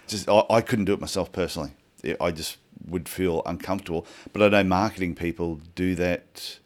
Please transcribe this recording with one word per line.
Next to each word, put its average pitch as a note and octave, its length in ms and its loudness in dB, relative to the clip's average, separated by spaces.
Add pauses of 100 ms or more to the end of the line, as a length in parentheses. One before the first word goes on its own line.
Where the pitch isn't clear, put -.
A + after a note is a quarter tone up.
just, F#2+ 220 -4
I, G#2 200 8
I A3+ 120 6
couldn't G#2+ 240 0
do G2+ 80 2
it - 80 0
myself F2 300 -4
personally. D#2+ 400 -4 (480)
I F2 120 0
just D#2+ 260 -8 (300)
would E2+ 220 -6
feel F2 360 0
uncomfortable. F2 600 -4 (280)
But G#2 80 0
I G#2 80 8
know G2 180 6
marketing F#2 480 0
people E2+ 440 -4 (160)
do F#2 200 0
that - 720 -4